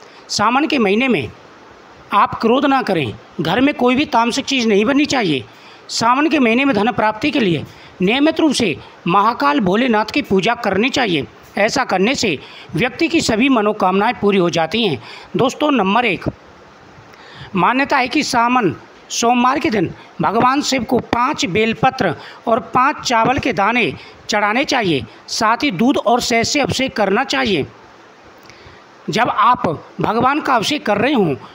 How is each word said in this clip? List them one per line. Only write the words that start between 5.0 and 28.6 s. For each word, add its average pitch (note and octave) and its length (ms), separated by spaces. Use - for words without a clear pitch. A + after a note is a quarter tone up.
चाहिए। D#3+ 380
सावन B3 380
के D4+ 100
महीने B3 260
में C#4 120
धन G#3+ 160
प्राप्ति G#3+ 380
के D4 100
लिए E3+ 240
नियमित C#4 400
रूप D#4+ 120
से G3 240
महाकाल A#3 520
भोलेनाथ G#3+ 440
की C#4+ 180
पूजा F#3+ 340
करनी G#3 340
चाहिए। F#3 360
ऐसा A3+ 260
करने G3+ 300
से F3 240
व्यक्ति B3 340
की D#4+ 120
सभी B3 280
मनोकामनाएं G#3 680
पूरी G3+ 240
हो F3 120
जाती E3 340
हैं। D3+ 140
दोस्तों, C4 340
नंबर A3 340
एक, G3+ 200
मान्यता B3 400
है B3+ 120
कि D4+ 140
सावन A#3 520
सोमवार B3 480
के E4 120
दिन G3 220
भगवान A#3 400
शिव B3+ 220
को B3 140
पाँच B3+ 380
बेलपत्र A3 680
और A3+ 140
पाँच C4+ 320
चावल A#3+ 320
के C4+ 140
दाने G3+ 400
चढ़ाने G#3+ 360
चाहिए। F#3 400
साथ A#3 340
ही D4 100
दूध A#3 240
और A#3+ 240
शहद A3+ 240
से D4 160
अभिषेक B3+ 360
करना G#3 280
चाहिए। A#3 420